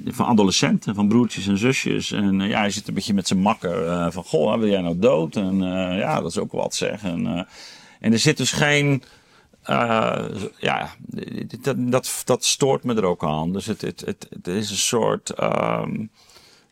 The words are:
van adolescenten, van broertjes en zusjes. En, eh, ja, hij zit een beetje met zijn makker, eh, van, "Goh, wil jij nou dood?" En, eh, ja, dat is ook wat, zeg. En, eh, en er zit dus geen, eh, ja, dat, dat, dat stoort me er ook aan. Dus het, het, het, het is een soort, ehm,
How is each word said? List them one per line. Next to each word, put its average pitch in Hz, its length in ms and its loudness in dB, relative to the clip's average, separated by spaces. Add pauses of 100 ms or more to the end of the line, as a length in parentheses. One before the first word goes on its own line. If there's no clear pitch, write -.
van - 200 0
adolescenten, 110 680 4
van 101 140 2
broertjes 110 380 2
en 101 120 2
zusjes. 113 540 0
En, 98 280 2
eh, 98 80 0
ja, 117 100 0
hij 101 120 2
zit - 180 -8
een 110 60 -4
beetje 104 200 -2
met 95 120 0
zijn 95 140 2
makker, 92 480 0
eh, 87 220 0
van, 85 140 -8
"Goh, 123 340 0
wil 110 100 2
jij 98 120 2
nou 85 180 -2
dood?" 139 380 2
En, 95 260 0
eh, 92 360 -2
ja, - 220 -2
dat 82 100 -4
is - 80 -4
ook - 140 -6
wat, - 220 -4
zeg. - 280 -4
En, 90 240 -4
eh, 87 160 -4 (580)
en 113 120 2
er 113 60 4
zit 151 180 2
dus 127 160 0
geen, 143 500 2 (600)
eh, 117 640 2 (340)
ja, - 300 -2 (720)
dat, 135 180 -2
dat, 127 460 -2
dat 123 200 2
stoort 139 400 2
me 123 100 0
er 107 100 2
ook 87 200 0
aan. 80 280 0
Dus 98 140 -4
het, 104 140 -4
het, - 260 -6
het, - 240 -8
het - 180 -14
is 104 220 -2
een 98 60 -6
soort, 110 540 0
ehm, - 760 -2 (640)